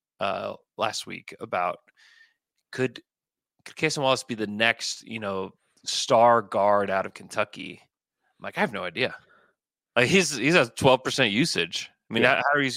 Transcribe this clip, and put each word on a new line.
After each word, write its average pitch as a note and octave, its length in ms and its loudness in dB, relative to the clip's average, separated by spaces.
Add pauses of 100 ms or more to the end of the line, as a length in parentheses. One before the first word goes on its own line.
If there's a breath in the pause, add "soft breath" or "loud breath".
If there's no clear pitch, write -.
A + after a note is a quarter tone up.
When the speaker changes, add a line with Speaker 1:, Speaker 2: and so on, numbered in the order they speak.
(200)
Speaker 1:
uh, G2 360 -6 (220)
last G#2+ 300 -4
week F#2 320 -16
about F2+ 400 -4 (920 soft breath)
could, B2+ 300 -4 (640)
could - 100 -20
Cason D3+ 280 -4
Wallace C3 200 0
be A#2+ 120 -8
the G#2+ 120 -4
next, A2+ 560 -2
you A2+ 160 -12
know, F#2+ 320 -6 (340)
star A#2 560 6
guard G2+ 480 2
out F#2+ 160 -2
of G2 80 -14
Kentucky? - 680 -8 (580)
I'm - 40 -16
like, G2+ 140 -10
"I F3 40 -2
have E3 120 -2
no F#2 100 -6
idea." F2+ 320 -6 (800 soft breath)
Like, B2 120 4
he's, D#3 280 2
he's C3+ 200 2
a C#3 140 4
twelve C3 340 4
percent B2 300 0
usage. G2 560 -2 (200)
I G#2 40 -8
mean, A2+ 100 2
Speaker 2:
Yeah. B2+ 120 4
Speaker 1:
how, - 20 -
how C#3+ 220 0
are - 20 0
you C3+ 160 -4